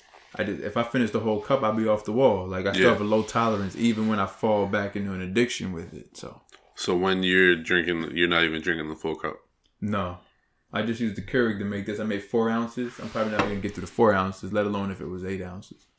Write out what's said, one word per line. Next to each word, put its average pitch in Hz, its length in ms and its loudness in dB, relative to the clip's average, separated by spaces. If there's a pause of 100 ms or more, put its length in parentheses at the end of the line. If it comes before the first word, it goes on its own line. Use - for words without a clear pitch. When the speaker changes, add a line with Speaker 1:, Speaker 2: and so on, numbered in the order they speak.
(340)
Speaker 1:
I 104 100 -4
just, 98 180 -4
if 104 140 -6
I 117 60 2
finish 117 300 0
the 110 80 0
whole 107 200 0
cup, 135 220 0
I'll 110 100 2
be 110 160 0
off 107 160 2
the 113 80 -4
wall. 107 340 4
Like, 92 200 -4
I 98 60 2
still - 140 4
Speaker 2:
Yeah. 117 60 8
Speaker 1:
have 101 80 0
a 104 40 0
low 110 180 2
tolerance 104 540 0
even 110 320 2
when 107 100 0
I 98 80 0
fall 104 400 0
back 101 300 -2
into 101 180 -4
an 92 80 -6
addiction 95 500 0
with 82 220 -10
it, - 220 -18
so. - 260 -16 (320)
Speaker 2:
So - 220 -2
when 92 260 2
you're 90 340 6
drinking, 82 600 0
you're 87 120 4
not 85 160 4
even 80 160 0
drinking 80 300 -2
the 78 60 -8
full 80 180 -4
cup? 73 240 -8 (420)
Speaker 1:
No. 98 380 -4 (540)
I 107 100 -2
just 113 180 -4
used 107 160 -2
the 98 60 -6
Keurig 113 380 0
to 101 40 -4
make 101 220 -4
this. 107 140 -6
I 110 40 -4
made 101 200 -4
four 113 260 0
ounces. 117 500 -4
I'm 117 80 -10
probably 110 240 -2
not 101 100 0
gonna 101 140 -2
get 95 180 -4
through 92 80 -8
the 92 40 -8
four 110 260 4
ounces, 95 400 -2
let 104 140 2
alone 101 240 -2
if 92 100 -8
it - 60 -8
was 90 180 -8
eight 95 160 -4
ounces. 90 460 -12 (120)